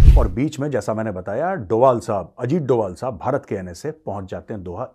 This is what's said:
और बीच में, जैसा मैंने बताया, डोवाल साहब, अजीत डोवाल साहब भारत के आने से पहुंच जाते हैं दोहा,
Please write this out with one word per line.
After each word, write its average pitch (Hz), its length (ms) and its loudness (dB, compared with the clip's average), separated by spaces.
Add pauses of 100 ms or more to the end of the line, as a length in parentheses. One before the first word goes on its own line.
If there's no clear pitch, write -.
(180)
और 113 100 2
बीच 120 300 -4
में, 147 120 -4
जैसा 113 240 -4
मैंने 110 180 -6
बताया, 107 420 -6
डोवाल 117 460 2
साहब, 95 380 -6
अजीत 139 240 -2
डोवाल 110 320 0
साहब 117 240 -10
भारत 135 280 -4
के 110 100 -6
आने 90 180 -10
से 151 160 -12
पहुंच 101 400 -12
जाते 98 240 -12
हैं 98 80 -12
दोहा, 90 320 -12